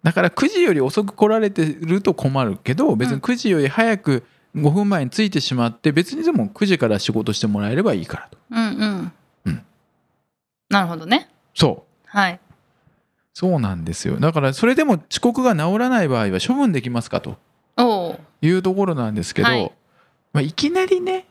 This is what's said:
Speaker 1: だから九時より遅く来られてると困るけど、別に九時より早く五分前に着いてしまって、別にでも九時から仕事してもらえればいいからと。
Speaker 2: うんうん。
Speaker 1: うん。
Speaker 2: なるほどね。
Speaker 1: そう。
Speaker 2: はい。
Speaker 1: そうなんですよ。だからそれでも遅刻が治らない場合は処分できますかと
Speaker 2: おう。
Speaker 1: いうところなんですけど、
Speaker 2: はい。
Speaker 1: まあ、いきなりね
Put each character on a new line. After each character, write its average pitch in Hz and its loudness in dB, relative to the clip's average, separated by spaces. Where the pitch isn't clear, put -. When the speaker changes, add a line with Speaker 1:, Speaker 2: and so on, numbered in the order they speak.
Speaker 1:
だ 165 2
か 180 2
ら 180 4
九 - 0
時 370 2
よ 262 4
り 151 2
遅 143 0
く 196 -6
来 208 4
ら 220 2
れ 208 0
て 180 0
る 160 -2
と 185 2
困 135 0
る 101 -2
け 131 -2
ど、 247 2
別 123 0
に 139 -4
九 247 -2
時 240 -2
よ 170 2
り 135 2
早 226 0
く 135 0
五 147 2
分 202 2
前 175 0
に 123 -4
着 214 0
い 196 -2
て 165 -2
し - -4
ま 120 0
っ 113 -4
て、 - 0
別 175 0
に 320 -6
で 330 2
も 220 0
九 - -2
時 185 2
か 123 0
ら 107 2
仕 - -2
事 107 -2
し - -4
て 117 0
も 101 0
ら 104 -2
え 120 -2
れ 165 0
ば 190 2
い 90 -4
い 80 -8
か - -10
ら - -18
と。 - -20
Speaker 2:
う 233 -12
ん 226 -2
う 214 -2
ん。 180 -6
Speaker 1:
う 95 -2
ん。 64 -6
Speaker 2:
な 196 2
る 180 -2
ほ 170 -6
ど 160 -12
ね。 240 0
Speaker 1:
そ 143 0
う。 - -20
Speaker 2:
は 196 0
い。 175 -8
Speaker 1:
そ 175 0
う - 0
な 98 -2
ん 85 -8
で 85 -6
す - -6
よ。 - -2
だ 156 2
か 160 0
ら 135 0
そ 170 0
れ 247 4
で 302 2
も 254 2
遅 - -6
刻 247 0
が 247 2
治 170 0
ら 247 0
な 240 2
い 160 0
場 123 2
合 101 0
は 92 0
処 247 -2
分 269 2
で 139 0
き 120 -8
ま 120 -2
す - -14
か 98 -2
と - -12
Speaker 2:
お 208 2
う。 - -12
Speaker 1:
い 151 4
う 185 2
と 185 0
こ 196 0
ろ 175 -2
な 120 -2
ん 107 -4
で 107 -2
す - -8
け - 0
ど、 240 4
Speaker 2:
は 233 2
い。 - -2
Speaker 1:
ま 151 0
あ、 - 2
い 143 -2
き 294 -2
な 370 0
り 370 0
ね 370 -4